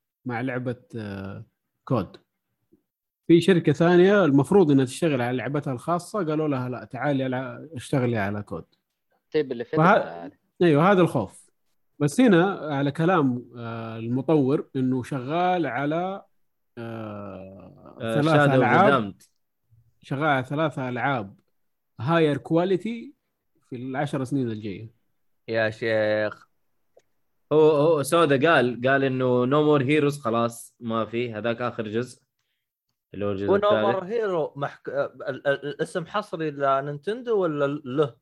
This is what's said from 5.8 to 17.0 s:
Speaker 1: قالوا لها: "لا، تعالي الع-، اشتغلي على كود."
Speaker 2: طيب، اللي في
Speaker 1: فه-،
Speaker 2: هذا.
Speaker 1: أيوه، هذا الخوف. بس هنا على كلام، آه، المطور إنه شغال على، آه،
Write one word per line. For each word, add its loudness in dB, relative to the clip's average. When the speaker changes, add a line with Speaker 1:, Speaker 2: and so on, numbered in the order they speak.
Speaker 1:
قالوا -2
لها: -2
"لا، -10
تعالي -2
الع-، -8
اشتغلي -2
على -4
كود." -12
Speaker 2:
طيب، -2
اللي -8
في -6
Speaker 1:
فه-، 4
Speaker 2:
هذا. 2
Speaker 1:
أيوه، 6
هذا 4
الخوف. -2
بس 0
هنا 6
على -4
كلام، 0
آه، -10
المطور 0
إنه -2
شغال -2
على، -4
آه، -14